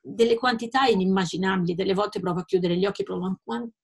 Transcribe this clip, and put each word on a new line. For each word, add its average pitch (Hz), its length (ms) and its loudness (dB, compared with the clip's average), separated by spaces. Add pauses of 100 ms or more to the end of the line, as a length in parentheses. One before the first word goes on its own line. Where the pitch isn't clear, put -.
delle 233 340 0
quantità 240 520 0
inimmaginabili, 190 880 2
delle 190 180 0
volte 208 240 -2
provo 180 220 -2
a 175 40 -6
chiudere 175 320 0
gli 185 100 2
occhi, 196 180 -4
provo 185 220 -6
a 226 420 -6 (160)